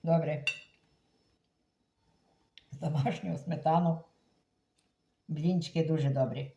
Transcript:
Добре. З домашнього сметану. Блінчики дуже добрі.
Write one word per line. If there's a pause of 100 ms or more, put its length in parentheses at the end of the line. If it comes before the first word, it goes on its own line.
Добре. (2250)
З
домашнього
сметану. (1300)
Блінчики
дуже
добрі.